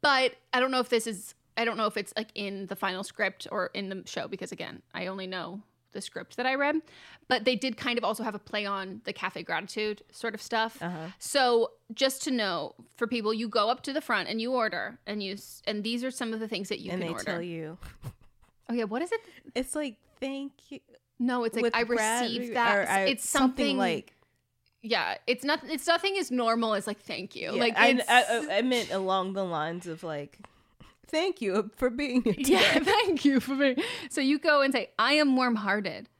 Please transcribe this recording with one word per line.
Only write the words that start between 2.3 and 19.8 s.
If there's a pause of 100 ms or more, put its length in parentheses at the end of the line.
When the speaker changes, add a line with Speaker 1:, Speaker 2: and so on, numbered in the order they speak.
Speaker 1:
in
the
final
script
or
in
the
show
because,
again, (120)
I
only
know (320)
the
script
that
I
read. (520)
But
they
did
kind
of
also
have
a
play
on
the
Cafe
Gratitude
sort
of
stuff.
Speaker 2:
Uh-huh. (120)
Speaker 1:
So (220)
just
to
know, (200)
for
people,
you
go
up
to
the
front
and
you
order,
and
you
s-,
and
these
are
some
of
the
things
that
you
Speaker 2:
And
Speaker 1:
can
Speaker 2:
they
Speaker 1:
order.
Speaker 2:
tell
you. (920)
Speaker 1:
Oh,
yeah,
what
is
it? (340)
Speaker 2:
It's
like, (240)